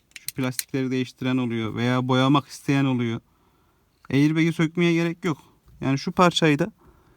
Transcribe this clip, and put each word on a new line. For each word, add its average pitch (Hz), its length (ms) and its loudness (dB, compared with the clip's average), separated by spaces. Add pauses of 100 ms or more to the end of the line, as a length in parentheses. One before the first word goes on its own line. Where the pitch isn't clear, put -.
(200)
şu - 160 -14
plastikleri 131 560 -4
değiştiren 127 460 -4
oluyor 113 380 -4
veya 127 320 0
boyamak 131 400 2
isteyen 139 380 -2
oluyor. 120 360 -2 (920)
Airbag'i 156 400 2
sökmeye 170 400 0
gerek 165 320 -2
yok. 165 120 -2 (440)
Yani 135 160 -2
şu 185 140 -6
parçayı 165 480 4
da 175 120 -2 (460)